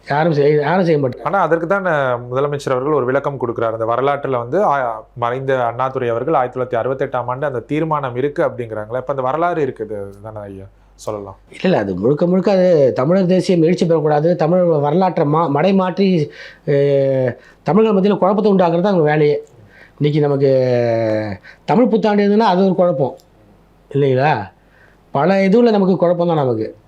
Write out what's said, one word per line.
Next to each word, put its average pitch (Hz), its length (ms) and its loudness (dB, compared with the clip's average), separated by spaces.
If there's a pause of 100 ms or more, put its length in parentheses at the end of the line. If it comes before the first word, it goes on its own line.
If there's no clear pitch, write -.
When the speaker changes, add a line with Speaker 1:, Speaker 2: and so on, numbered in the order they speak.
(100)
Speaker 1:
யாரும் 156 220 0
செய்ய, 147 280 2
யாரும் 170 240 0
செய்ய 156 160 2
மாட்டாங்க. 127 220 -4
Speaker 2:
ஆனா 190 180 -2
அதற்கு 165 260 0
தான், 190 200 -2
அ, 139 300 0
முதலமைச்சர் 135 540 -4
அவர்கள் 135 220 0
ஒரு 135 120 0
விளக்கம் 135 360 -4
கொடுக்கிறார். 117 320 -2
அந்த 113 120 -4
வரலாற்றுல 131 540 -2
வந்து, 135 260 -2
ஆ, 123 500 -2
மறைந்த 127 500 -2
அண்ணாதுரை 123 440 -2
அவர்கள் 127 260 -2
ஆயிரத்தி 127 240 -2
தொள்ளாயிரத்தி 123 220 -4
அறுபத்தெட்டாம் 127 460 -4
ஆண்டு 135 200 -6
அந்த 127 120 -4
தீர்மானம் 143 580 -4
இருக்கு 143 260 -2
அப்படிங்கிறாங்களே. 113 540 -6
இப்ப 127 180 -6
அந்த 135 80 -4
வரலாறு 156 440 -2
இருக்குது 110 300 -8 (260)
தானே 107 180 -14
ஐயா 98 240 -16 (300)
சொல்லலாம்? 101 420 -10 (140)
Speaker 1:
இல்ல, - 120 -20
இல்ல, 180 160 2
அது 98 160 -2
முழுக்க 135 320 0
முழுக்க 185 260 2
அது 170 400 4
தமிழர் 175 340 0
தேசியம் 175 360 2
எழுச்சி 175 240 2
பெறக்கூடாது, 156 500 2
தமிழ் 175 260 2
வரலாற்றை 165 640 2
மா-, 156 220 0
மடை 160 260 2
மாற்றி, 185 560 0 (380)
அ, 147 60 2 (880)
தமிழர்கள் 208 380 2
மத்தியில 196 180 2
குழப்பத்தை 202 340 2
உண்டாக்குறது 175 340 2
தான் 202 80 0
அவங்க 151 160 2
வேலையே. 147 340 2 (520)
இன்னைக்கு 147 240 0
நமக்கு 139 300 2 (1120)
தமிழ் 214 240 2
புத்தாண்டு 202 400 2
எதுன்னா 214 240 2
அது 185 120 2
ஒரு 190 100 2
குழப்பம் 165 420 0 (760)
இல்லைங்களா? 135 600 0 (580)
பல 160 240 2
இதுல 196 360 4
நமக்கு 196 260 2
குழப்பம் 175 300 0
தான் 165 100 0
நமக்கு. 117 400 -2 (120)